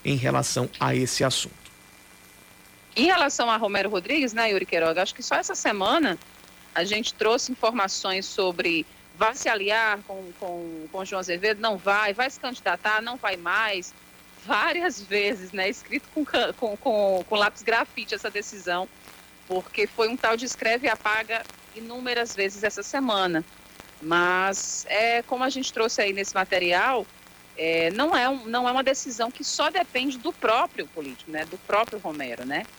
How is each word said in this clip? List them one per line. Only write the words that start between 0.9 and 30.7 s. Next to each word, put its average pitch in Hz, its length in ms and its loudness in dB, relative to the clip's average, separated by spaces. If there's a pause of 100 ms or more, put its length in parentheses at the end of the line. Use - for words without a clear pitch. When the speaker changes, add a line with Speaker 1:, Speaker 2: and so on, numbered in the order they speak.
Speaker 1:
esse 127 300 2
assunto. - 320 0 (1400)
Speaker 2:
Em 247 80 4
relação 294 440 4
a 226 60 4
Romero 202 340 0
Rodrigues, 214 440 0
né, 220 180 2
Yuri 185 140 0
Queiroga, 165 360 2
acho - 140 -2
que 247 80 -12
só 285 120 0
essa 359 200 -2
semana 214 640 2 (580)
a 170 80 0
gente 208 300 -2
trouxe 233 380 2
informações 196 720 -2
sobre 175 600 0 (320)
vai 220 180 2
se 277 140 -2
aliar 208 580 2
com, 190 160 -10 (160)
com, 170 520 -8
com 190 120 -6
João 190 160 -4
Azevedo, 185 400 -2
não 220 180 0
vai, 202 360 2
vai 254 160 -2
se - 100 -14
candidatar, 214 600 -2
não 240 160 -8
vai 202 180 -2
mais, 190 580 -2 (520)
várias 269 560 0
vezes, 202 500 -2
né, 196 180 -2
escrito - 440 -8
com 302 100 0
ca-, 240 300 0
com, 208 240 -4
com, 196 500 2
com 214 80 -2
lápis 208 280 2
grafite 226 520 -2
essa 208 140 -6
decisão, 190 580 -4 (600)
porque 208 400 -2
foi 226 200 0
um 240 80 -2
tal 226 220 2
de 247 80 -6
escreve 247 420 0
e - 20 4
apaga 220 540 -2 (320)
inúmeras 233 600 -4
vezes 196 280 -2
essa 202 200 -2
semana. 196 600 2 (580)
Mas, 180 840 2
é, 233 360 2
como 254 200 -2
a 269 60 2
gente 262 240 -4
trouxe - 280 0
aí 202 120 2
nesse 196 200 -4
material, 190 720 2 (520)
é, 165 340 2
não 285 240 2
é 254 140 4
um, 262 160 -2
não 240 240 0
é - 20 2
uma 262 120 2
decisão 247 460 0
que 277 140 -10
só 311 260 0
depende 277 480 -2
do 294 140 -4
próprio 233 560 0